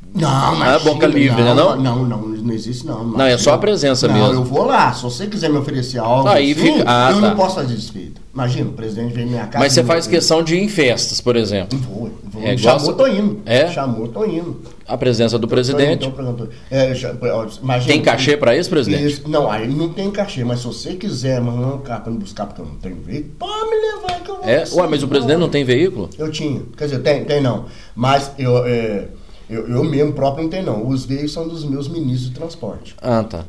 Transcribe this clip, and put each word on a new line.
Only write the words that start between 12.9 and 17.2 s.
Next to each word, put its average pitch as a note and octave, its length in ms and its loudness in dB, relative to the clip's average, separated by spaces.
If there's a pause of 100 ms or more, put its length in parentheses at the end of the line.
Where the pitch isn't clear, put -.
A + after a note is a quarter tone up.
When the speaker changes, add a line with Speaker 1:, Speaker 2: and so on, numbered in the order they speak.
Speaker 1:
tô C4 120 4
indo. G#3 380 0
Speaker 2:
É? C3+ 260 4
Speaker 1:
Chamou, B2+ 380 -4
tô A2+ 160 -4
indo. E3+ 380 -6 (240)
Speaker 2:
A A#2 100 -4
presença A#2 420 2
do A2+ 80 0
Speaker 1:
Tô C3+ 80 0
Speaker 2:
presidente. C3+ 520 2
Speaker 1:
indo, C3 100 -8
tô C#3 60 -8
indo. B2 260 -6 (220)
É, C3 240 2
já, - 260 -6